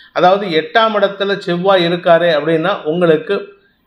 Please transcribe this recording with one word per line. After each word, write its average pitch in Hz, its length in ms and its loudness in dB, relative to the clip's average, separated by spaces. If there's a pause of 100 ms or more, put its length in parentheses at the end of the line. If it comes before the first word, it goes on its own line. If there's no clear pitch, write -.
(140)
அதாவது, 190 340 2
எட்டாம் 208 480 0
இடத்துல 196 420 -2
செவ்வாய் 185 500 0
இருக்காரு 170 520 2
அப்படின்னா, 160 440 -2
உங்களுக்கு 170 640 0 (400)